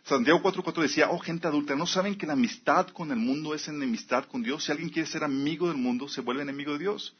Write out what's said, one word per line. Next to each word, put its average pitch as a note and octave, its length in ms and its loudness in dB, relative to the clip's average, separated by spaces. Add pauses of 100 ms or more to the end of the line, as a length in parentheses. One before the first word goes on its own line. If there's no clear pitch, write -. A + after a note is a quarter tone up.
Santiago C#3+ 360 6
cuatro F#3 220 0
cuatro E3 200 -2
decía, D3 280 4
"Oh F3 80 0
gente E3+ 280 -4
adulta, D3 280 0
¿no D#3 120 0
saben F#3+ 300 0
que F3 100 -6
la D3 60 -4
amistad C#3+ 560 2
con D#3+ 220 -8
el B2 80 0
mundo D3 360 0
es D3 140 -6
enemistad C3 560 0
con B2+ 180 -6
Dios? C3+ 220 -2
Si D#3 80 -2
alguien E3 160 -2
quiere D#3+ 180 -2
ser D#3 160 -4
amigo D3+ 460 0
del D#3+ 80 0
mundo, B2 320 0
se C#3 140 -6
vuelve B2 200 -2
enemigo C#3+ 300 -6
de D3 60 -2
Dios". F#3 420 -4